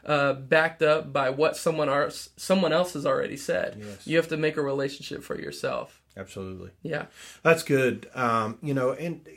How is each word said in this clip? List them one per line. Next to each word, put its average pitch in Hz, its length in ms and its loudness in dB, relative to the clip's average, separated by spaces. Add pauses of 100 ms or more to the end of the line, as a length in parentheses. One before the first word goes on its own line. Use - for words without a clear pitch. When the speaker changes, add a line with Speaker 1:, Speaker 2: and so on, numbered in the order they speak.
Speaker 1:
uh, 143 280 2
backed 156 480 2
up 156 300 2
by 135 180 0
what 143 280 2
someone 151 320 0
else, - 480 -2
someone 185 340 2
else 180 220 2
has 143 120 -4
already 139 300 0
said. 143 500 -2
Speaker 2:
Yes. 101 220 -14
Speaker 1:
You 151 80 0
have 160 140 4
to 156 80 -4
make 156 180 0
a 151 60 -2
relationship 139 600 -4
for - 140 -6
yourself. - 640 -6 (140)
Speaker 2:
Absolutely. 95 560 -12 (100)
Speaker 1:
Yeah. 151 260 -6 (360)
Speaker 2:
That's 165 200 6
good. 131 520 2
Um, 113 480 0
you 143 100 -4
know, 131 180 2
and, 165 460 -8